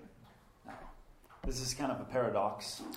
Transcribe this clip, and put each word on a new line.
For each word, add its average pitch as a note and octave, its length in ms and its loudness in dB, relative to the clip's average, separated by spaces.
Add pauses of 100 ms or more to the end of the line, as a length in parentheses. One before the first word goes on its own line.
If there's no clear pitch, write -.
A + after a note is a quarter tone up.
(1500)
This B2+ 160 0
is B2 120 -2
kind C#3 180 0
of B2 100 0
a - 20 -6 (100)
paradox. G#2+ 720 2 (140)